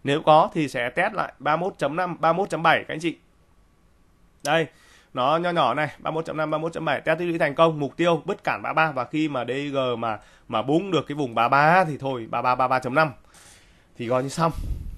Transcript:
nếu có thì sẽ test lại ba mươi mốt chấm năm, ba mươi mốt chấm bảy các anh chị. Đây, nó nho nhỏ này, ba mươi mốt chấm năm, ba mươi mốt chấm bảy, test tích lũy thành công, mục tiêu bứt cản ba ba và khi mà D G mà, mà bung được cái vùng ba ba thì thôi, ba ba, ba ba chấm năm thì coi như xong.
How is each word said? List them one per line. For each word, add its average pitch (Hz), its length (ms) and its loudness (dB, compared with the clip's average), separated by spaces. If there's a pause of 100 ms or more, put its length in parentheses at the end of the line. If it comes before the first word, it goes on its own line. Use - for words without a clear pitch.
nếu 139 180 0
có 156 320 6
thì 156 140 -2
sẽ 123 220 -2
test 196 240 -2
lại 156 260 -4
ba 139 160 0
mươi 180 140 -2
mốt - 80 -14
chấm 147 180 -2
năm, 175 240 -4
ba 160 140 4
mươi 170 40 -2
mốt 196 120 -2
chấm 165 140 -4
bảy 147 240 4
các 139 60 -8
anh 151 60 -8
chị. 165 180 -4 (1300)
Đây, 151 220 0 (460)
nó 135 240 2
nho 175 120 -2
nhỏ 151 240 2
này, 147 140 -2 (120)
ba - 120 -6
mươi 156 40 -4
mốt 160 100 -6
chấm 143 120 -8
năm, 156 140 -2
ba 156 60 -2
mươi 156 60 -6
mốt 170 100 -6
chấm 160 120 -8
bảy, 139 160 -2
test 160 180 0
tích 175 60 -4
lũy 165 140 -2
thành 143 160 0
công, 165 240 4
mục 139 180 -4
tiêu 170 280 2
bứt 202 180 -6
cản 113 180 -2
ba 123 120 -4
ba 156 180 4
và 127 140 -4
khi 151 240 -2
mà 127 160 -4
D 123 60 -6 (220)
G 135 40 -2 (200)
mà, 113 220 -4 (280)
mà 110 140 -2
bung 165 300 0
được 147 160 0
cái 147 80 -8
vùng 131 200 -4
ba 113 140 4
ba 156 360 6
thì 147 120 -6
thôi, 131 320 -6
ba 117 120 -4
ba, 123 140 2
ba 127 120 2
ba 127 120 2
chấm 127 160 -4
năm 156 160 4 (840)
thì 117 120 -6
coi 127 140 2
như 139 60 -6
xong. 139 220 -2 (460)